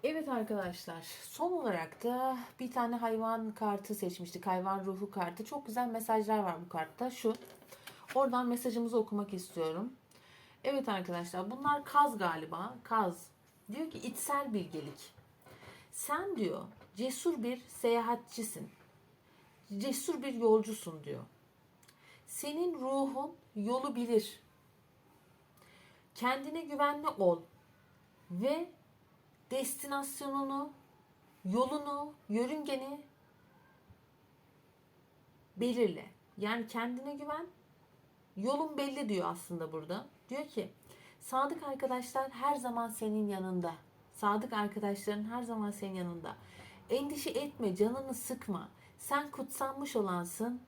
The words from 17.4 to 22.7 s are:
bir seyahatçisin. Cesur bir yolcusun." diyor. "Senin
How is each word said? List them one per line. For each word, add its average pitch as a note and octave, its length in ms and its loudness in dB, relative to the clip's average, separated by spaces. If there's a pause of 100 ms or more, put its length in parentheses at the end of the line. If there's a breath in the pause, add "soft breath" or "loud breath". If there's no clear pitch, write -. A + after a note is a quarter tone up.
bir B3 240 -2
seyahatçisin. A#3 1000 0 (1080 loud breath)
Cesur C4 440 0
bir C4+ 120 -2
yolcusun." A3 680 4
diyor. C3+ 200 -6 (1040 loud breath)
"Senin D#4 520 -2